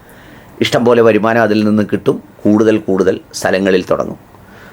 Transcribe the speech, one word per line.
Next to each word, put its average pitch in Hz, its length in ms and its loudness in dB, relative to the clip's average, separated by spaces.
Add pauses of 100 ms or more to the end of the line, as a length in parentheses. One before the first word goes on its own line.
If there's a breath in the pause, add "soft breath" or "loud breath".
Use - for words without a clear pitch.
(640 loud breath)
ഇഷ്ടം 131 220 -2
പോലെ 120 200 2
വരുമാനം 113 400 2
അതിൽ 107 220 0
നിന്ന് 107 220 0
കിട്ടും, - 260 -2 (260)
കൂടുതൽ 107 340 2 (100)
കൂടുതൽ 95 280 0 (240)
സ്ഥലങ്ങളിൽ 95 500 0
തുടങ്ങും. - 300 -4 (540 loud breath)